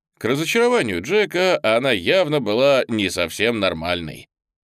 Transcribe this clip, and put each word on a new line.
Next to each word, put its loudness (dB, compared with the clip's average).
К -4
разочарованию 0
Джека, 0
она 2
явно 0
была 2
не 0
совсем -2
нормальной. -4